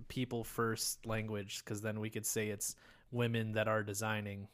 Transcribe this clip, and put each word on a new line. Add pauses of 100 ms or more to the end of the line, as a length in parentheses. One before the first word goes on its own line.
people
first
language,
'cause
then
we
could
say
it's (380)
women
that
are
designing.